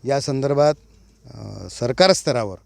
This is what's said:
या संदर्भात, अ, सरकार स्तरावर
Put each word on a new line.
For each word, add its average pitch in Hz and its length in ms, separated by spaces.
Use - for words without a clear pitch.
या 139 140
संदर्भात, 143 520
अ, 104 360
सरकार 131 440
स्तरावर 113 520